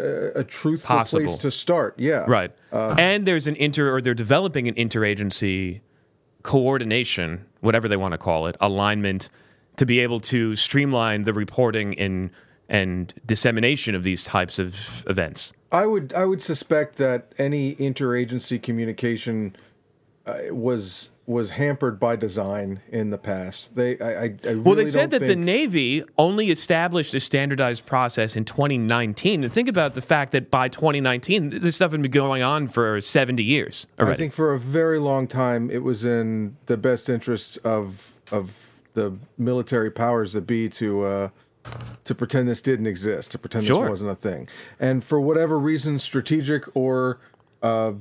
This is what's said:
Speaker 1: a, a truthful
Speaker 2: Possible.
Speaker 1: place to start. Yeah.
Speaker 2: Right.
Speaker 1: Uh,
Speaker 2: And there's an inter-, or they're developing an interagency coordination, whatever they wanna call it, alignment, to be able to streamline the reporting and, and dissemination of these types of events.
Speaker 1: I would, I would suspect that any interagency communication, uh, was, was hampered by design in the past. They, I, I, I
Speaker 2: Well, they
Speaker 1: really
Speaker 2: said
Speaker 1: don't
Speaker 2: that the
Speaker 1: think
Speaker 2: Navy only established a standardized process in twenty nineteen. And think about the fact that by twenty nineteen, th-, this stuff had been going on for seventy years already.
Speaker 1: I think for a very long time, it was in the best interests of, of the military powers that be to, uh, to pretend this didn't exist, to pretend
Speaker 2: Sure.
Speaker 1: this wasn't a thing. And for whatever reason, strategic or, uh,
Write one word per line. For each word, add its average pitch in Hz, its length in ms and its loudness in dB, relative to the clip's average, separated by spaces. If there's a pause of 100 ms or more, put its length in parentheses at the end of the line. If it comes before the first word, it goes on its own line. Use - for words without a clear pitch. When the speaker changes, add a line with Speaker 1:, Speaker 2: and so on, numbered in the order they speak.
Speaker 1:
a, 143 400 -4
a 131 40 -2
truthful 156 520 -2
Speaker 2:
Possible. 147 300 0
Speaker 1:
place 85 100 -2
to 139 140 -2
start. 151 480 0
Yeah. 127 280 0
Speaker 2:
Right. 98 240 2 (220)
Speaker 1:
Uh, 110 240 0
Speaker 2:
And 190 300 4
there's 160 200 2
an 151 100 -2
inter-, 143 380 2
or 131 60 2
they're 123 140 2
developing 135 520 2
an 117 100 -2
interagency 104 1040 0 (640)
coordination, 110 1000 0 (160)
whatever 113 260 2
they 104 120 2
wanna 92 180 -2
call 80 300 0
it, 87 160 -4
alignment, 101 680 0 (480)
to 139 80 4
be 120 140 4
able 120 220 0
to 113 360 0
streamline 117 680 0
the 110 100 0
reporting 107 640 0
and, 92 320 -2 (400)
and 90 420 0 (140)
dissemination 113 680 2
of 90 80 -2
these 92 220 -2
types 90 340 -2
of 92 480 -8
events. 85 460 -4 (180)
Speaker 1:
I 175 140 2
would, 196 300 -2
I 185 100 2
would 190 160 0
suspect 151 560 -2
that 127 400 0
any 143 380 -2
interagency 123 880 -2
communication, 113 920 -4 (680)
uh, - 140 -8 (120)
was, 113 600 -4 (160)
was 117 240 -2
hampered 135 480 -2
by 117 160 2
design 101 720 -4
in 107 220 -2
the 101 80 -6
past. 95 560 -8
They, 123 240 0
I, 110 80 -6
I, 110 180 -4 (240)
I 117 60 0
Speaker 2:
Well, 151 220 8
they 214 60 4
Speaker 1:
really - 100 4
Speaker 2:
said 294 180 4
Speaker 1:
don't - 0 -
Speaker 2:
that 277 160 2
the 185 80 6
Speaker 1:
think 175 60 0
Speaker 2:
Navy 170 640 2 (140)
only 196 340 4
established 170 640 0
a 135 60 0
standardized 135 640 0
process 117 520 0
in 110 80 -2
twenty 143 340 0
nineteen. 117 640 2
And 120 100 -2
think 240 160 2
about 156 280 0
the 127 60 -8
fact 143 300 2
that 131 200 0
by 131 160 2
twenty 143 320 0
nineteen, 135 500 0
th-, - 120 -6
this 170 120 2
stuff 180 160 2
had 156 100 -2
been 135 120 0
going 135 320 2
on 143 240 0
for 110 320 2
seventy 127 420 2
years 123 460 -2 (100)
already. 95 160 4
Speaker 1:
I - 20 -4
think 151 160 -4
for 156 220 2
a 135 60 -2
very 156 400 2
long 135 260 0
time, 123 420 0
it 123 140 -4
was 120 220 -2
in 113 520 0 (100)
the 120 100 0
best 117 320 0
interests 117 500 -4
of, 104 540 -4 (180)
of 101 400 -6 (240)
the 101 220 -2 (200)
military 120 540 0
powers 117 420 0
that 104 140 -4
be 113 220 0
to, 101 360 -2
uh, 98 240 -2 (760)
to - 100 -4
pretend 123 340 0
this 120 140 -4
didn't 113 240 0
exist, 95 460 -4
to - 60 -10
pretend - 260 -4
Speaker 2:
Sure. 143 180 4
Speaker 1:
this 131 80 0
wasn't 101 220 -4
a 92 40 -6
thing. 85 300 -6 (320)
And 127 240 2
for 151 180 2
whatever 156 380 2
reason, 147 400 0
strategic 143 640 0 (120)
or, 127 420 0 (460)
uh, 110 360 0